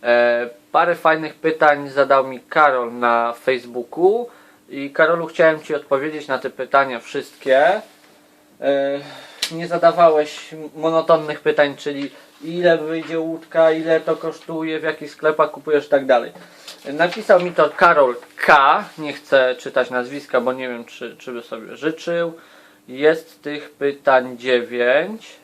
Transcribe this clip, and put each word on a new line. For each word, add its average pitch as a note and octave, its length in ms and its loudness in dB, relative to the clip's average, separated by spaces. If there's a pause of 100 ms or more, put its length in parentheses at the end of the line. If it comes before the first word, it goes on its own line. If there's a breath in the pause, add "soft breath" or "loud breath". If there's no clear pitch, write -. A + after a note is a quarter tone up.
E, A#2+ 460 2 (240)
parę E3+ 220 2
fajnych D#3+ 400 0
pytań D3 540 0
zadał C3+ 380 2
mi C3 140 -12
Karol C3 580 0
na A#2 340 0
Facebooku C3 960 -2 (400 soft breath)
i C#3 220 -12
Karolu, E3 360 0
chciałem D#3+ 360 2
Ci D#3 120 -6
odpowiedzieć D3 540 -6
na C3 100 -2
te C3 120 -6
pytania C3 500 -2
wszystkie. C3+ 600 -2
E, E3 200 2 (1700 loud breath)
nie E3 160 -8
zadawałeś E3 880 2 (220)
monotonnych D#3+ 640 0
pytań, D3 360 0
czyli C#3+ 340 -8 (320 loud breath)
ile E3 360 0
wyjdzie D#3+ 420 -6
łódka, D#3+ 520 0
ile D#3+ 280 0
to D#3+ 160 -2
kosztuje, D#3+ 640 -8
w - 20 -12
jakich D#3 280 -6
sklepach D3+ 400 0
kupujesz D3 360 -2
i - 20 -20
tak C3+ 180 0
dalej. B2 260 2 (600 loud breath)
Napisał F3+ 480 2
mi F3 120 -4
to D#3 180 0
Karol D3 460 4 (200)
K. D#3 480 4 (140)
Nie D3+ 140 -10
chcę C3 420 0
czytać B2 360 -4
nazwiska, B2+ 500 -4
bo B2+ 120 -2
nie C3 160 -8
wiem, A#2 160 -10
czy, - 320 -16
czy - 160 -16
by A#2+ 100 -12
sobie - 340 -16
życzył. E3 560 -6 (560 loud breath)
Jest D3 540 -2
tych D3 280 -10
pytań C3 680 0
dziewięć. B2 880 0 (180)